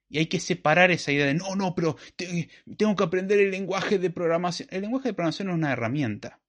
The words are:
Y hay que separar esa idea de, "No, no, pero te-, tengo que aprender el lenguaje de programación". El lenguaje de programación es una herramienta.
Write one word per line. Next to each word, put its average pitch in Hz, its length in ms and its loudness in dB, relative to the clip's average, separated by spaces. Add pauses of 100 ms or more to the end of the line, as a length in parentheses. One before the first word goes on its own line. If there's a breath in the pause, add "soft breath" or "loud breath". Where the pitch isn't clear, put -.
Y 143 100 -6
hay 160 80 2
que 180 120 -2
separar 175 520 4
esa 151 220 0
idea 143 140 2
de, 139 80 2
"No, 190 220 -2
no, 190 180 -2
pero 165 220 0 (180 loud breath)
te-, 175 360 -6 (260 loud breath)
tengo 208 180 2
que 202 100 2
aprender 190 360 2
el 196 100 4
lenguaje 190 480 -2
de 180 120 0
programación". 170 600 -2
El 190 120 -4
lenguaje 254 260 -2
de 208 60 -2
programación 175 340 -2
es 180 60 -2
una 156 180 0
herramienta. 117 640 -2 (120)